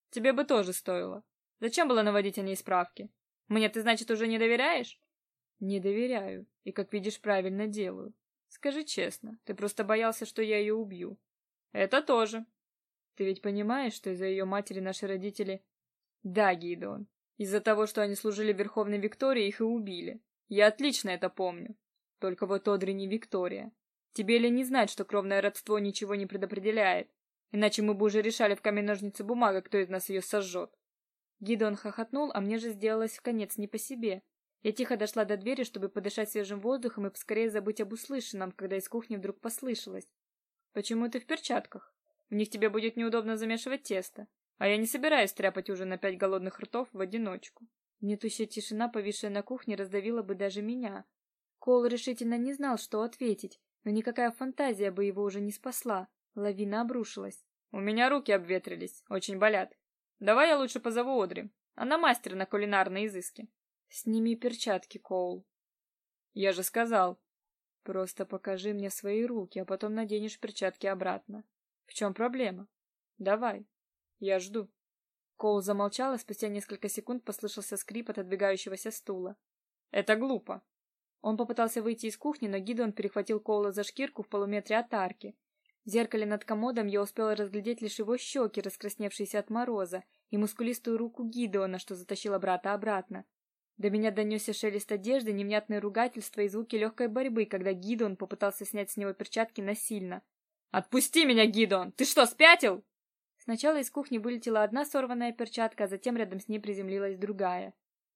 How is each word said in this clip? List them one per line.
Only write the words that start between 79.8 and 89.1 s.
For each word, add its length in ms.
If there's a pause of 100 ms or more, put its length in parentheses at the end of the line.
"Это 240
глупо". 460 (580)
Он 160
попытался 460
выйти 240
из 100
кухни, 320
но 100
Гидеон 340
перехватил 480
Коула 320
за 120
шкирку 380
в 60
полуметре 480
от 180
арки. 420 (480)
В 40
зеркале 380
над 180
комодом 440
я 120
успела 360
разглядеть 440
лишь 200
его 160
щёки, 440
раскрасневшиеся 800